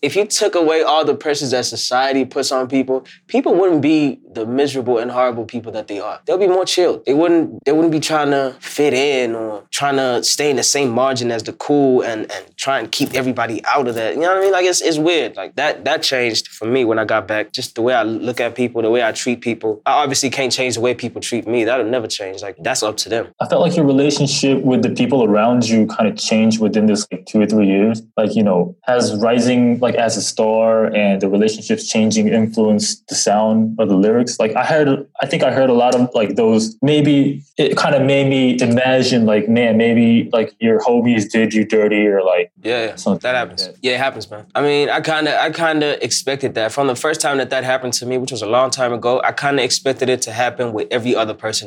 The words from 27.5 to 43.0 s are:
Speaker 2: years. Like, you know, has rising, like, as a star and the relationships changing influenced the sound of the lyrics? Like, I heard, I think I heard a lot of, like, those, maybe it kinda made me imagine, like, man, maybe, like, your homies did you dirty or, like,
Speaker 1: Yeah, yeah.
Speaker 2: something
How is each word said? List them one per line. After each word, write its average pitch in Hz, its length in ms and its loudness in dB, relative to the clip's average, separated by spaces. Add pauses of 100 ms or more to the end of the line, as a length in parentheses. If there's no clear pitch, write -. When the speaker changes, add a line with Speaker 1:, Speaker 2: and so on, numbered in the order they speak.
Speaker 2:
years. 110 340 2 (160)
Like, 110 200 0
you 113 80 2
know, 90 400 0
has 120 320 0
rising, 120 640 2
like, 117 160 0
as 117 200 0
a 98 60 -4
star 110 640 2
and 101 340 0
the 98 80 0
relationships 107 600 0
changing 110 400 2
influenced 107 800 0
the 98 60 -8
sound 110 640 2
of 110 100 0
the 101 80 2
lyrics? 113 420 2
Like, 110 180 0
I 123 80 0
heard, 143 420 2 (140)
I 135 60 -2
think 156 160 -2
I 139 100 2
heard 131 160 2
a 123 60 4
lot 120 200 4
of, 123 200 2
like, 101 220 0
those, 113 440 2
maybe 143 640 2 (160)
it 135 180 0
kinda 147 240 2
made 139 280 2
me 131 320 2
imagine, 127 640 2
like, 107 200 2
man, 113 300 2
maybe, 117 560 4
like, 113 280 0
your 113 200 4
homies 120 500 2
did 113 220 0
you 107 140 2
dirty 104 400 2
or, 98 160 2
like, 90 300 0 (100)
Speaker 1:
Yeah, 113 240 -2
yeah. 98 100 -8
Speaker 2:
something 92 240 -2